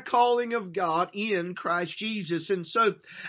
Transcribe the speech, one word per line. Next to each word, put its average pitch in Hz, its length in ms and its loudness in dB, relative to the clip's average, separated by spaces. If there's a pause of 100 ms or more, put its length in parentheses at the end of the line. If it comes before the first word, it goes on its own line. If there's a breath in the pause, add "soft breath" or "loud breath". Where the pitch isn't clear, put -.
calling 240 460 4
of 190 200 -4
God 175 400 2
in 196 400 0
Christ 175 440 -2
Jesus." 180 520 -4
And 180 160 0
so 226 300 2 (320 loud breath)